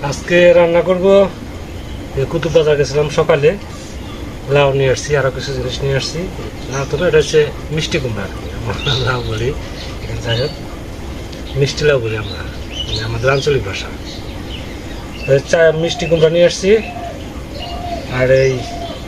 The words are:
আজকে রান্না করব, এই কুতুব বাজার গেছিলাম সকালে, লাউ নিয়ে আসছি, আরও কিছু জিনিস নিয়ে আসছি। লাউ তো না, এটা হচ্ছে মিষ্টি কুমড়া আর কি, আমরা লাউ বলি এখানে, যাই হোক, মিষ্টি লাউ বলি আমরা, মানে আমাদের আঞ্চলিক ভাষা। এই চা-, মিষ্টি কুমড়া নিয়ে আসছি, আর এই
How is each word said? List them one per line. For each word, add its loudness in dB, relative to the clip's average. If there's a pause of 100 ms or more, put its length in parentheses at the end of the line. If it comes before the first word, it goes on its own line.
আজকে 0 (220)
রান্না 6
করব, 2 (1120)
এই 0
কুতুব -2
বাজার 6
গেছিলাম 2 (100)
সকালে, 4 (1040)
লাউ 6 (100)
নিয়ে 4
আসছি, -4 (100)
আরও 0
কিছু -8
জিনিস -4
নিয়ে 0
আসছি। -6 (520)
লাউ -4
তো -2
না, 0
এটা 6
হচ্ছে 4 (340)
মিষ্টি -2
কুমড়া -4
আর -8
কি, -10 (100)
আমরা -4 (320)
লাউ 0 (100)
বলি -2 (520)
এখানে, -6
যাই -2
হোক, -2 (1040)
মিষ্টি 0
লাউ 2
বলি -4
আমরা, -8 (460)
মানে -6
আমাদের -2
আঞ্চলিক 0
ভাষা। -8 (1400)
এই 6 (120)
চা-, 6
মিষ্টি -2
কুমড়া 6
নিয়ে 8
আসছি, 0 (1500)
আর 2 (160)
এই 4 (540)